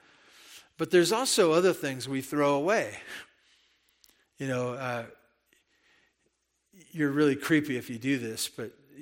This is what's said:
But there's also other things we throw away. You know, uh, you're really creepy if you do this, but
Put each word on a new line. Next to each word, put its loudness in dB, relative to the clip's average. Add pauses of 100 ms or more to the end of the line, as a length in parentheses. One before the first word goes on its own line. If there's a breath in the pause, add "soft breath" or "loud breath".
(800 loud breath)
But -4
there's 6
also 4
other 6
things -6
we -4
throw 2
away. 0 (1400 loud breath)
You -8
know, -4
uh, -8 (1900 soft breath)
you're 0
really 4
creepy 0
if -10
you -10
do -2
this, -8
but -12 (300)